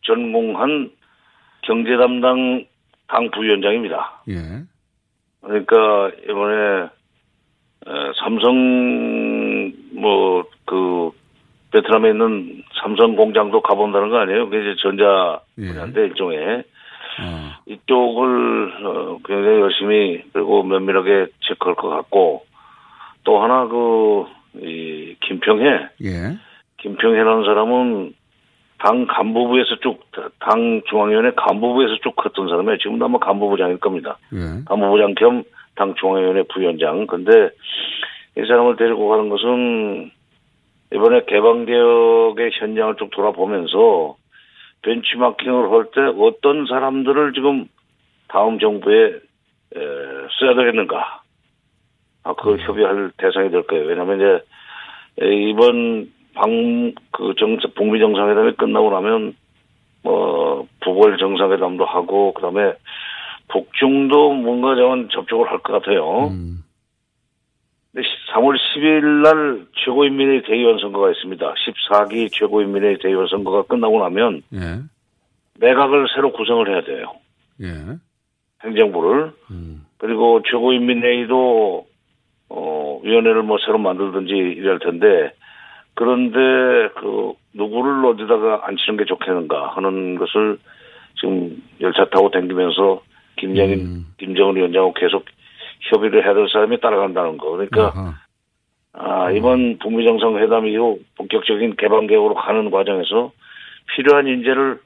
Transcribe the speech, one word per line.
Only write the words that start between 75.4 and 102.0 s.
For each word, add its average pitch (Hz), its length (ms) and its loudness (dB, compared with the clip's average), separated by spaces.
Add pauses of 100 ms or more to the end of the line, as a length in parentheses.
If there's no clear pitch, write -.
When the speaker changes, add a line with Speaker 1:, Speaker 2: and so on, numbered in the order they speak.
Speaker 1:
내각을 143 560 2
새로 - 180 0
구성을 113 360 -2
해야 90 140 -2
돼요. - 300 -10 (500)
Speaker 2:
예. 92 60 -12 (960)
Speaker 1:
행정부를. 110 680 0 (180)
Speaker 2:
음. 82 340 -16 (140)
Speaker 1:
그리고 113 420 2 (100)
최고인민회의도, 120 1400 0 (640)
어, 78 560 -8
위원회를 113 380 4
뭐 107 220 0
새로 110 140 0
만들든지 95 540 -4
이럴 92 460 0
텐데 85 540 2 (600)
그런데 123 1040 2
그 107 380 -6 (180)
누구를 131 540 -2
어디다가 110 600 2
앉히는 - 320 -4
게 104 60 0
좋겠는가 82 720 -4
하는 95 400 -4
것을 104 420 0 (640)
지금 90 420 -4 (180)
열차 92 300 2
타고 98 200 4
다니면서 90 720 0 (340)
김정인, 95 440 0
Speaker 2:
음. 90 260 -10 (120)
Speaker 1:
김정은 95 380 0
위원장하고 92 380 2
계속 90 300 -2 (640)
협의를 107 340 4
해야 101 100 2
될 101 180 4
사람이 110 280 2
따라간다는 92 580 0
거. 76 140 -6
그러니까 98 420 0
Speaker 2:
아하. 92 200 -10 (840)
Speaker 1:
아, 92 340 -2
Speaker 2:
음. 95 60 0
Speaker 1:
이번 123 420 2
북미 113 260 -4
정상회담 110 640 2
이후 107 300 0 (180)
본격적인 - 600 -2
개방개혁으로 104 580 2